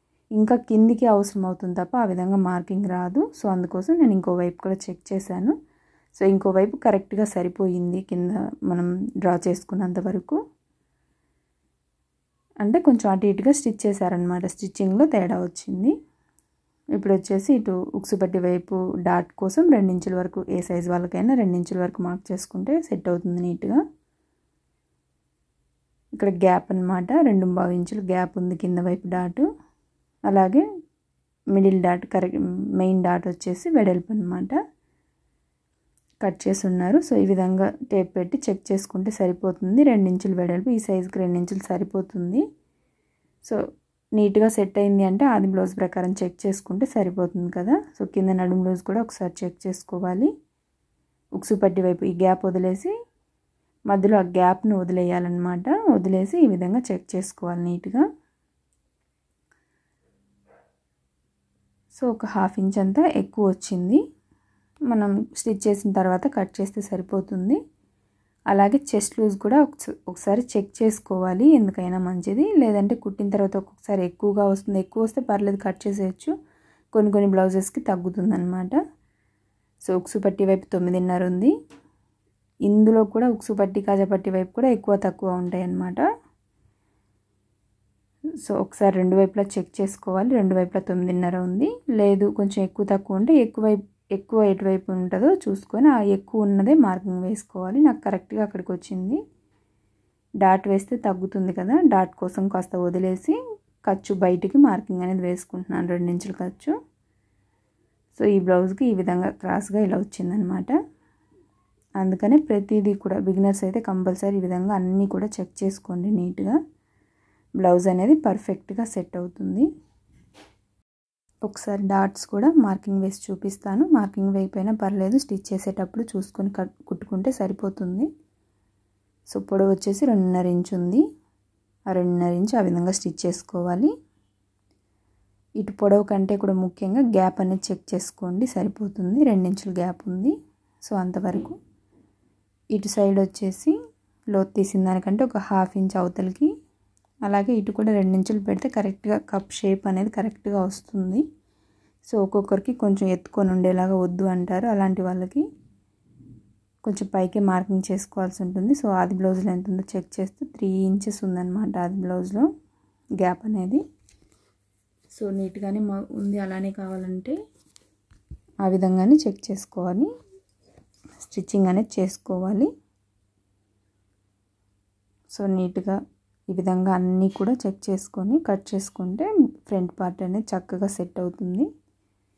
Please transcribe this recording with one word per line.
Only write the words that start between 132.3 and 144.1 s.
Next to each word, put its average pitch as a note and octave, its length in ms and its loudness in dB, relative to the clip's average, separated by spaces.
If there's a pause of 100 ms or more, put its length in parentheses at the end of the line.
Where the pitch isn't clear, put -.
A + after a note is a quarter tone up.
ఇంచు G3+ 240 0
ఆ G#3+ 60 2
విధంగా F3 300 0
స్టిచ్ - 280 -6
చేసుకోవాలి. F3+ 720 -2 (1600)
ఇటు G#3 180 -6
పొడవు G3+ 320 4
కంటే G3+ 320 0
కూడా G3 180 0
ముఖ్యంగా F#3+ 540 0
గ్యాప్ F#3 320 2
అనేది F#3+ 240 -2
చెక్ F#3 240 -6
చేసుకోండి, F3+ 580 -4
సరిపోతుంది. G3+ 800 -4
రెండు G3 240 4
ఇంచుల F#3+ 260 -4
గ్యాప్ F3 320 -4
ఉంది. F#3+ 260 -2 (500)
So, - 140 -12
అంతవరకు. F#3 580 -4 (1160)
ఇటు G#3 180 -2
సైడ్ G3 300 2
వచ్చేసి G3 540 0 (540)